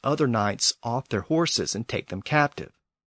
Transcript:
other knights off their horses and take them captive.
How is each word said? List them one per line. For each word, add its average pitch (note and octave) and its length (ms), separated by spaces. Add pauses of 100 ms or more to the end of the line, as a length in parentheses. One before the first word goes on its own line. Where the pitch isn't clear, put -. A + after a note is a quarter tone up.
other D3 220
knights G#2 560
off A#2+ 280
their G2+ 120
horses D#3+ 540
and A2+ 100
take - 220
them F#2+ 140
captive. - 500 (380)